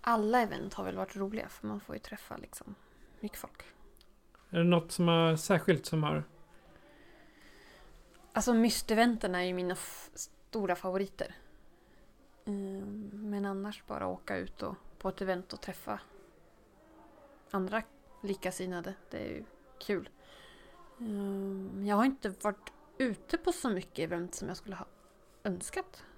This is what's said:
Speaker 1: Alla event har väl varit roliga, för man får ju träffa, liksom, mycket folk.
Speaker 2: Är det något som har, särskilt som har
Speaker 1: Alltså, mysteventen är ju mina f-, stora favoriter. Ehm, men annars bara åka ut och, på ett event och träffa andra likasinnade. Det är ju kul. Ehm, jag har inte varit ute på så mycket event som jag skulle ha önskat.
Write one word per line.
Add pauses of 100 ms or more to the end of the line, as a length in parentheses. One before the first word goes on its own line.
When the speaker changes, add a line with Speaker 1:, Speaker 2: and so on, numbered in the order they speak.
Speaker 1:
Alla
event
har
väl
varit
roliga,
för
man
får
ju
träffa,
liksom, (460)
mycket
folk. (880)
Speaker 2:
Är
det
något
som
har,
särskilt
som
har (2000)
Speaker 1:
Alltså,
mysteventen
är
ju
mina
f-,
stora
favoriter. (1080)
Ehm,
men
annars
bara
åka
ut
och, (240)
på
ett
event
och
träffa (1500)
andra (400)
likasinnade. (160)
Det
är
ju (340)
kul. (920)
Ehm,
jag
har
inte (100)
varit (260)
ute
på
så
mycket
event
som
jag
skulle
ha (580)
önskat. (140)